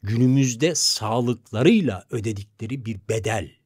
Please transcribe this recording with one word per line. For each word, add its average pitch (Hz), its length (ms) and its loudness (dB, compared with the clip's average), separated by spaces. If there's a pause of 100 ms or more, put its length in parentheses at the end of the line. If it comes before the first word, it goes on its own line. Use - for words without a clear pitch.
günümüzde 127 720 2
sağlıklarıyla 120 1300 0
ödedikleri 113 760 -8
bir 110 140 -8 (100)
bedel 110 420 -2 (140)